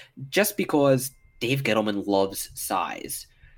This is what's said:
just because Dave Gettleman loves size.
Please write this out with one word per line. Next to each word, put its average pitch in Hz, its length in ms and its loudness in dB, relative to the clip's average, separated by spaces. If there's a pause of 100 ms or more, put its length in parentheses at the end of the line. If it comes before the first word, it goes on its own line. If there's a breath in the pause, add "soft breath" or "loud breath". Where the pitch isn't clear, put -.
(280 loud breath)
just 196 280 0
because 139 560 2 (280)
Dave 135 220 0
Gettleman 107 440 0
loves 98 480 2
size. - 720 -6 (320 soft breath)